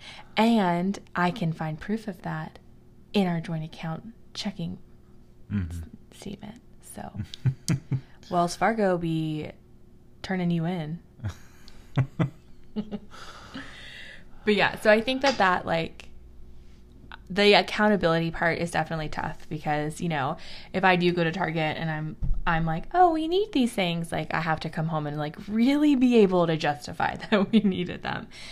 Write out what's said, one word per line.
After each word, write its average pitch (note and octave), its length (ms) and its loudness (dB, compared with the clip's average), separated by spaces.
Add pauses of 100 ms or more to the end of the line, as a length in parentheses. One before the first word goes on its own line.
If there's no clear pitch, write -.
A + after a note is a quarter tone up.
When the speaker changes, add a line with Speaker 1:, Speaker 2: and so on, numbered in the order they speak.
(360)
Speaker 1:
And G3 640 2 (180)
I F3 140 2
can E3+ 220 -2
find D#3 280 -6
proof G#3+ 280 -6
of F3+ 140 -12
that D#3+ 360 -8 (540)
in G3 160 2
our E3+ 120 -2
joint D#3+ 240 -6
account D#3+ 480 -10 (220)
checking F3+ 440 -8 (720)
Speaker 2:
Mm-hmm. F2+ 180 -2
Speaker 1:
s-, - 480 -12
statement. - 420 -14 (220)
So - 380 -12 (500)
Speaker 2:
<laughs> - 600 -6
Speaker 1:
Wells F3 260 0
Fargo G3 420 2
be D#3 520 -4 (720)
turning F3+ 280 -2
you E3 160 0
in. E3+ 320 -4 (1000)
Speaker 2:
<laughs> - 1040 -6 (1400)
Speaker 1:
But G#3 100 4
yeah, F3+ 260 2
so A3 100 6
I A3 120 8
think C4 200 -2
that C4+ 160 2
that, F#3+ 280 2
like, - 420 -4 (1200)
the G3+ 240 6
accountability F3+ 800 4
part E3 280 0
is E3+ 120 -2
definitely D#3+ 400 -2
tough - 380 -6
because, D3+ 520 -4
you F3 80 -4
know, D3+ 300 -2 (340)
if F#3+ 100 0
I F#3 140 6
do F3 160 4
go F3 100 2
to E3 80 2
Target D#3+ 460 -2
and D#3+ 140 -4
I'm, D#3 260 -6 (300)
I'm E3 180 2
like, E3 200 -2 (100)
"Oh, F4+ 180 8
we D#4+ 160 -2
need G4+ 240 0
these A#3+ 200 2
things," E3+ 380 -2
like, D#3+ 220 -4
I D#3+ 80 0
have D#3+ 200 0
to - 100 -6
come D#3+ 180 -2
home D#3 180 -2
and, D3 120 -6
like, D3+ 180 -6 (100)
really C#4 480 4
be B3 240 6
able F#3 280 8
to D#3+ 100 2
justify - 600 -2
<laughs> - 140 -12
that G3+ 220 2
we A3 80 6
needed F#3 420 -2
them. - 260 -4 (240)